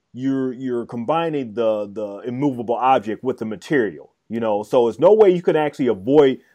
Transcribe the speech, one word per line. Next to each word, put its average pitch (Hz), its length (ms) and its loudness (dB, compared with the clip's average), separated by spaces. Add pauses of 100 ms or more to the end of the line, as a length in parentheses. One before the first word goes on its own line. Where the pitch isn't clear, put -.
(140)
you're, 131 380 -4
you're 123 340 -6
combining 139 680 -4
the, 107 360 -2
the 101 280 -10 (100)
immovable 123 480 -4
object 110 480 0
with 123 140 -4
the 113 80 -8
material, 104 680 -4 (160)
you 113 140 -6
know, 107 200 -2
so 123 240 2
there's 110 140 -4
no 175 140 6
way 214 160 6
you 180 120 2
can 170 140 0
actually 151 320 0
avoid 127 540 2 (140)